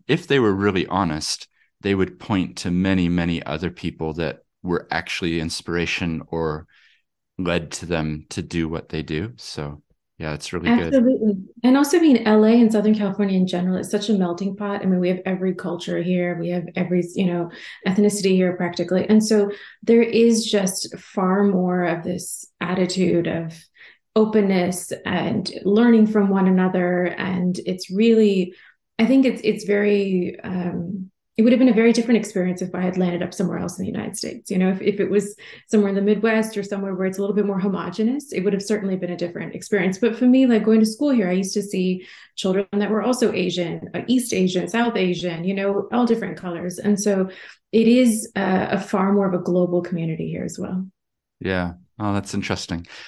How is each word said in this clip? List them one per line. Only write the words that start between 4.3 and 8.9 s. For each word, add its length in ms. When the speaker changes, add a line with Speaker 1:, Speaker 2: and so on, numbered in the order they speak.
Speaker 1:
were 280
actually 500
inspiration 880
or 380
led 340
to 140
them 440
to 120
do 260
what 220